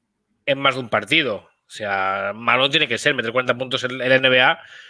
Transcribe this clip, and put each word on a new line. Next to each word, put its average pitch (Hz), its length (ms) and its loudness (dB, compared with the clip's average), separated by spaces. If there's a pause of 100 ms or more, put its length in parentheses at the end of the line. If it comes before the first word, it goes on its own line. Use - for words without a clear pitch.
(460)
en 135 140 0
más 139 160 2
de 131 60 -4
un 120 80 -12
partido. 113 460 0
O - 360 -20
sea, 98 640 -4
malo 120 360 0
tiene 151 180 0
que 120 100 -2
ser, 147 160 0
meter 117 180 -4
cuarenta 127 260 -2
puntos 127 260 -6
en 127 180 -8
el 123 100 0
N 131 180 4
B 127 120 4
A, 151 180 4 (300)